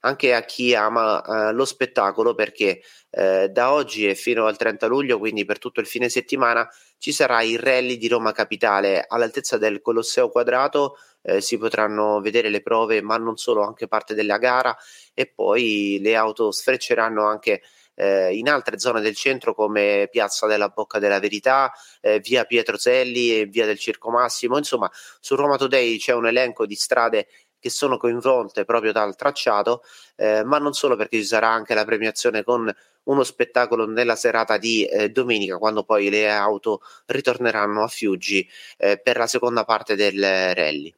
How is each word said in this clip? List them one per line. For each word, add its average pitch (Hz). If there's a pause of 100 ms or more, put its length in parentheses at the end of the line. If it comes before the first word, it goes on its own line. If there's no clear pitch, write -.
anche 127
a 117
chi 123
ama, 110
eh, 107
lo 127
spettacolo, 113
perché, 101 (300)
eh, 95
da 120
oggi 110
e 98
fino 113
al 107
trenta 113
luglio, 123
quindi 104
per 104
tutto -
il 107
fine 120
settimana, 117 (300)
ci -
sarà 123
il 113
rally 127
di 113
Roma 113
Capitale 101
all'altezza 117
del 107
Colosseo 113
Quadrato. 135 (240)
Eh, 95
si 110
potranno 107
vedere 107
le 104
prove, 113
ma 107
non 113
solo, 107
anche 110
parte 110
della 104
gara, 123 (380)
e -
poi 104
le 110
auto 110
sfrecceranno 113
anche, 107 (320)
eh, 95
in 117
altre 123
zone 113
del 107
centro 123
come 104
Piazza 107
della 104
Bocca 107
della 101
Verità, 123 (280)
eh, 107
via 113
Pietroselli 120
e 107
via 107
del 104
Circo -
Massimo. 120
Insomma, 127 (300)
su -
Roma 143
Today 123
c'è 127
un 117
elenco 117
di 104
strade 113 (340)
che 123
sono 131
coinvolte 120
proprio 110
dal 104
tracciato, 117 (320)
eh, 107
ma 135
non 147
solo, 131
perché 107
ci 107
sarà 110
anche 110
la 107
premiazione 110
con 117 (300)
uno 139
spettacolo 120
nella 113
serata 113
di, 110
eh, 104
domenica, 104
quando 107
poi 101
le 107
auto 104 (240)
ritorneranno 110
a 113
Fiuggi, 98 (280)
eh, 101
per 120
la 117
seconda 120
parte 107
del 98
rally. 76